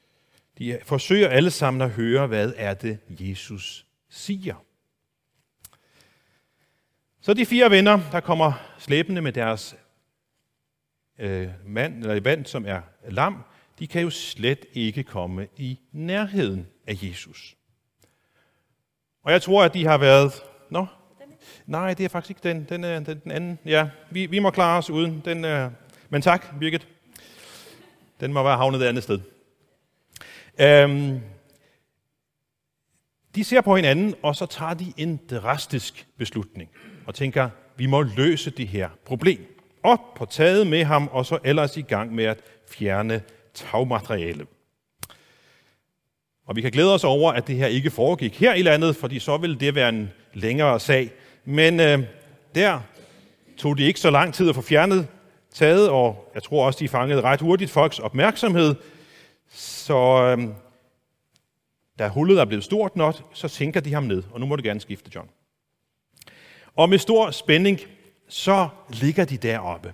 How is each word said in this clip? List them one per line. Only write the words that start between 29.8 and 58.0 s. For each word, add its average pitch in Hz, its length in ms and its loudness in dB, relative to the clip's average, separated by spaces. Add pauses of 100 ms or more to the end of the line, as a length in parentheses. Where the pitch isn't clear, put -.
Øhm, 143 580 6 (2250)
de 208 80 0
ser 247 180 4
på 196 140 4
hinanden, 175 480 4
og 147 120 0
så 180 100 -8
tager 160 280 -8
de 170 240 -10
en 156 220 -6 (100)
drastisk 123 800 -6 (100)
beslutning 98 520 -10 (360)
og 110 100 -14
tænker, 131 340 -2 (260)
"Vi 131 100 -4
må 139 160 2
løse 139 480 0
det 127 180 -8
her 92 220 -6 (160)
problem." 135 460 -2 (320)
Op - 300 2
på 117 120 -10
taget 185 420 2
med 160 160 2
ham, 147 240 2
og 127 180 -4
så 160 180 -4
ellers 143 340 0
i 156 40 -8
gang 113 340 -6
med 113 80 -2
at 110 180 -2 (280)
fjerne 104 540 -4 (300)
tagmateriale. 104 920 -6 (2000)
Og 104 100 -8
vi 113 60 -4
kan 120 100 -4
glæde 170 220 4
os 180 100 2
over, 143 280 2
at 123 160 -4
det 135 80 -4
her 131 120 0
ikke 135 240 -2
foregik 139 480 -2
her 233 140 6
i 180 80 2
landet, 160 340 4
fordi 127 240 -8
så 147 180 -2
ville 165 180 -4
det 139 200 -2
være 123 140 2
en 107 220 -4 (220)
længere 120 460 0
sag. 131 320 0 (320)
Men, 160 360 2
øh, 147 200 6 (560)
der 170 260 2 (760)
tog 147 200 -2
det 143 60 0
ikke 151 160 2
så 175 100 4
lang 147 240 4
tid 180 160 2
at 135 60 2
få 127 60 -4
fjernet 165 460 2 (440)
taget, 180 380 4
og 120 440 0
jeg 104 100 -10
tror 143 220 0
også, 135 140 0
de 147 100 -4
fangede 131 320 0
ret 135 200 2
hurtigt 175 300 0
folks 156 280 2
opmærksomhed. 160 760 2 (720)